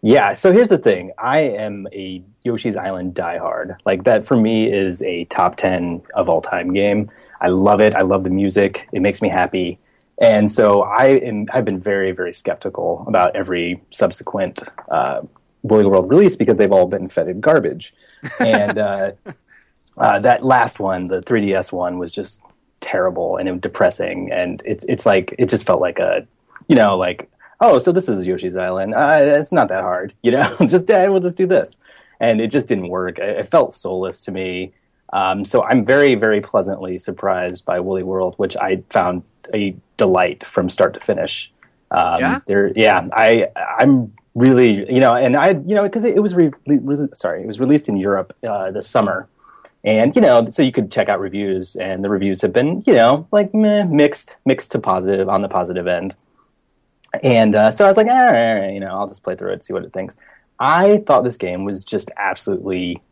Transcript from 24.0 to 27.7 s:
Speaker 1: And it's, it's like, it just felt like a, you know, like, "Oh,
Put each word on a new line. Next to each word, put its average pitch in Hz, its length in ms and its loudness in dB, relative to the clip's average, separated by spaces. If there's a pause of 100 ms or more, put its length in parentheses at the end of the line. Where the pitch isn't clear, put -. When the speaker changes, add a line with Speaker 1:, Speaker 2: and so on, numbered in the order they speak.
Speaker 1:
And - 360 -6
it's, - 180 -8
it's - 220 -4
like, 95 320 0
it 127 100 0
just - 160 -4
felt 87 160 0
like 87 180 -4
a, 92 280 -2 (420)
you 143 80 6
know, 101 220 4
like, 90 320 -6 (300)
"Oh, 202 180 6